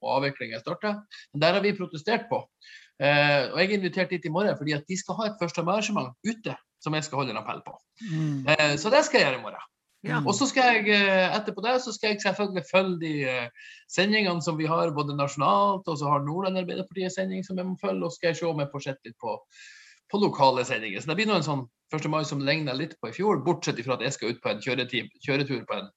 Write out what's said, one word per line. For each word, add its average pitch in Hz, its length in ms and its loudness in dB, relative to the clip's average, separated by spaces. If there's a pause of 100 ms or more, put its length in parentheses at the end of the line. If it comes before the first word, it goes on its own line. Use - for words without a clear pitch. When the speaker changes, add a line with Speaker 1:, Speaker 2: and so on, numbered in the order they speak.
Speaker 1:
og 123 200 0
avviklingen 120 380 -6
starter. 208 400 -4 (340)
Men 147 60 -2
der 165 140 6
har 196 60 4
vi 202 120 2
protestert 196 580 -4
på. 120 120 -2 (580)
Eh, 143 500 4
og 135 80 -4
jeg 190 140 4
er 208 60 2
invitert 180 320 0
dit 175 140 -4
i 156 80 -4
morgen, 185 240 0
fordi 151 200 -2
at 143 100 -6
de 185 100 -4
skal 180 200 -6
ha 220 140 -4
et 208 100 -12
første 170 240 -4
mai-arrangement 190 480 -2 (140)
ute, 214 300 -6 (240)
som 156 140 -4
jeg 151 100 -2
skal - 180 -6
holde 127 100 -2
en 107 80 -4
appell 107 240 -8
på. - 120 -14 (360)
Speaker 2:
Mm. 147 360 -2
Speaker 1:
Eh, 151 280 4
så 196 160 -2
det 302 120 6
skal 247 160 4
jeg 151 100 6
gjøre 127 100 -2
i - 20 -12
morgen. 104 240 -12 (380)
Speaker 3:
Ja. 151 160 -2
Speaker 2:
Mm. 143 80 0
Speaker 1:
Og 202 60 4
så 277 140 2
skal 262 160 4
jeg, 220 240 6
eh, 196 480 6
etterpå 208 280 -4
det, 247 160 2
så 240 120 -6
skal 214 200 -2
jeg 208 100 -4
selvfølgelig 190 500 0
følge 190 280 4
de, 160 120 -2 (120)
eh, 127 240 -2 (400)
sendingene 196 540 2
som 160 140 -2
vi 156 100 -2
har 170 260 2
både 143 240 -2
nasjonalt, 190 720 0
og 160 100 -2
så 147 100 -2
har 143 160 2
Nordland 185 340 -2
Arbeiderpartiet 185 540 -4
sending 190 320 -4
som 185 120 -8
jeg 180 100 -4
må 185 140 -4
følge, 190 240 -2
og 165 80 -4
skal - 160 -2
jeg 165 80 0
se 170 100 -4
om 160 140 -2
jeg 143 120 -2
får 139 100 -8
sett 135 220 -8
litt 120 160 -16
på, 107 160 -6 (760)
på 208 80 2
lokale 135 440 4
sendinger. 110 360 -4
Så 120 80 -10
det 160 80 0
blir 214 120 2
nå 208 80 4
en 165 80 2
sånn 135 220 -2 (260)
første 156 160 -2
mai 151 160 0
som 139 160 -4
ligner 143 360 0
litt 156 240 -6
på 156 80 -6
i 131 40 -10
fjor, 185 320 2
bortsett 151 340 0
ifra 120 160 -2
at 113 60 -4
jeg 113 120 -2
skal 113 180 -4
ut 113 120 -6
på 120 80 -2
en 104 100 -2
kjøretid-, 123 500 -2 (160)
kjøretur 135 400 0
på 107 100 -6
en, 101 200 -8